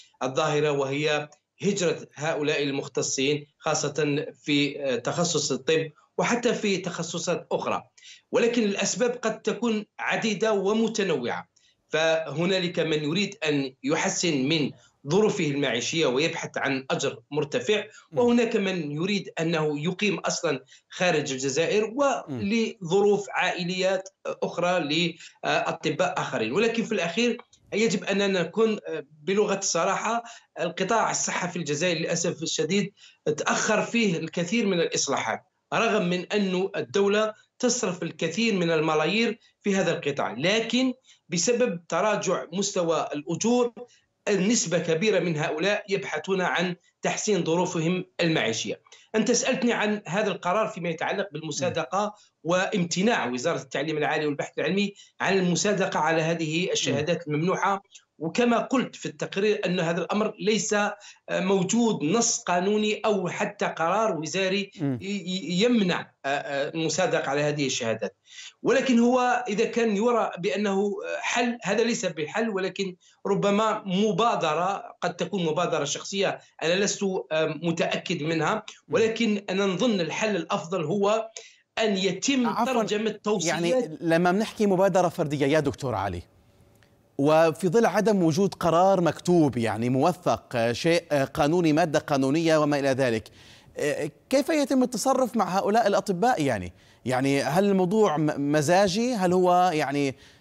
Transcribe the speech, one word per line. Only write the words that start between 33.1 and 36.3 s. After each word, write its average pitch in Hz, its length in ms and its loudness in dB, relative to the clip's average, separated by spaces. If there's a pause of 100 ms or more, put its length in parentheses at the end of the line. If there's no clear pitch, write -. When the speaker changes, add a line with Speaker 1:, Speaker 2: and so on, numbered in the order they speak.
Speaker 1:
تأخر 208 440 0
فيه 196 360 0
الكثير 175 480 -2
من 185 140 2
الإصلاحات، 135 640 -2 (300)
رغم 196 360 2
من 180 220 -2